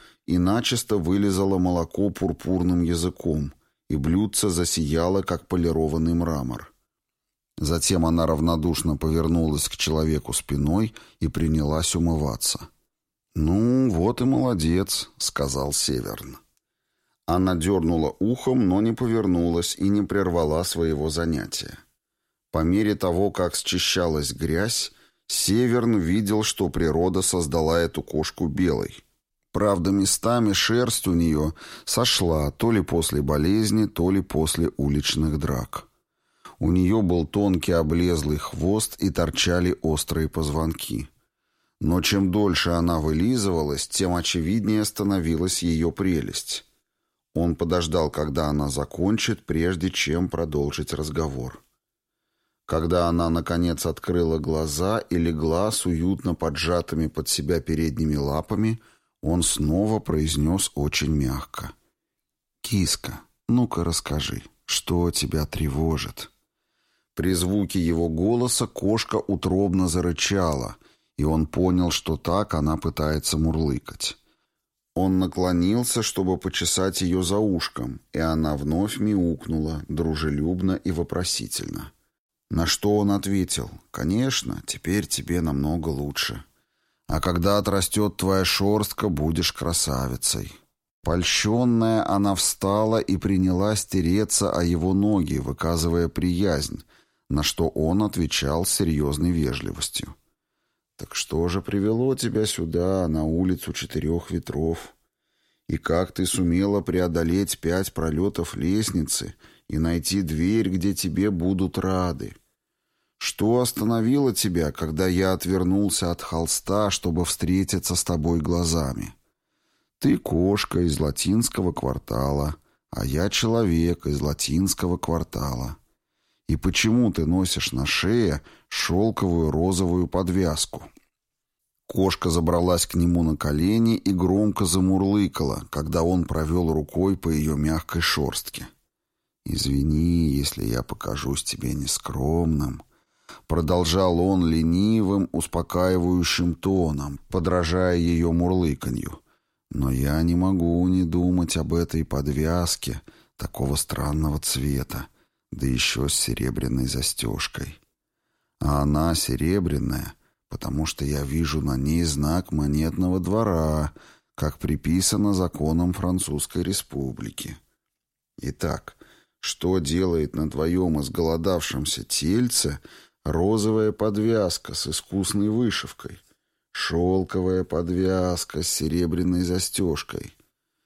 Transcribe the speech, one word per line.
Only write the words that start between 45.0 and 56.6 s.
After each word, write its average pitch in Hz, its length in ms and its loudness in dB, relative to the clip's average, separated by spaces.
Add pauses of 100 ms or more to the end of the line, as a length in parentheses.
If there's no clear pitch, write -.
ее 82 280 2
прелесть. 80 760 -2 (680)
Он 82 220 0
подождал, 82 560 0
когда 76 380 -2
она 73 180 0
закончит, 90 800 -2
прежде 87 440 0
чем 85 380 -2
продолжить 73 680 -2
разговор. 71 680 -6 (1040)
Когда 85 420 2
она, 85 220 2
наконец, 85 560 0
открыла 82 520 0
глаза 80 600 -2
и - 200 -2
легла 82 540 0
с - 140 -4
уютно 87 500 0
поджатыми 82 720 -2